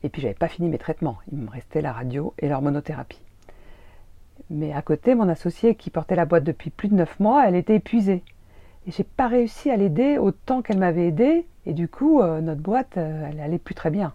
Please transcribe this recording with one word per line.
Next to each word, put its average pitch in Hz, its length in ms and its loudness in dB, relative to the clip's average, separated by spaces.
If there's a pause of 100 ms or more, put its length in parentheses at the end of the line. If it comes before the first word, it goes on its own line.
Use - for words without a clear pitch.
et 147 60 -4
puis - 120 -8
j'avais 113 120 -4
pas 165 160 -2
fini 175 200 -4
mes 120 80 -2
traitements. 151 400 -6 (140)
Il 139 80 -8
me 110 100 -8
restait 139 320 -6
la 143 120 -6
radio 127 440 -6
et 143 120 -2
l'hormonothérapie. 143 720 -4 (1300)
Mais 151 240 -6
à 147 80 -4
côté, 240 340 2
mon 214 140 4
associée 180 460 0
qui - 140 -12
portait 170 260 -4
la 170 100 2
boîte 165 180 4
depuis 160 260 -6
plus - 200 -6
de 208 60 4
neuf 170 240 0
mois, 240 280 4
elle 180 80 2
était 180 200 4
épuisée. 196 480 2 (640)
Et 175 40 -10
j'ai - 120 -4
pas - 240 -2
réussi 240 420 0
à 233 80 2
l'aider 202 400 2
autant 240 440 0
qu'elle 196 180 0
m'avait 175 280 2
aidée, 277 400 2 (180)
et - 80 -4
du 170 140 -2
coup, 294 340 4
euh, 160 200 0
notre 156 200 -4
boîte, 214 360 -2
euh, 156 340 -6
elle 151 80 -10
allait 156 200 -4
plus - 160 -12
très - 140 -2
bien. 170 260 -2